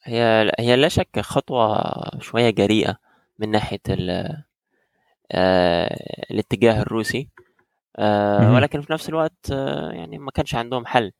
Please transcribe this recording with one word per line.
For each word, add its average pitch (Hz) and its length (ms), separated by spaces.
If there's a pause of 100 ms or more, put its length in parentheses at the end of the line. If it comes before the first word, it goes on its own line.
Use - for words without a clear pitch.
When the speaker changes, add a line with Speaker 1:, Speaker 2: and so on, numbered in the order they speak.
Speaker 1:
هي، 117 560
هي 120 160
لا 139 120
شك - 320
خطوة 113 720 (260)
شوية 117 300
جريئة 101 480 (420)
من 107 120
ناحية 104 380
ال-، 90 540 (880)
آه، 90 680 (340)
الاتجاه 107 500
الروسي، 110 480 (640)
آه، 104 440
Speaker 2:
مهم. 113 140
Speaker 1:
ولكن 143 280
في 143 120
نفس 160 160
الوقت، 160 420
آه، 143 400
يعني 165 260
ما 143 140
كانش - 240
عندهم 120 300
حل. 120 340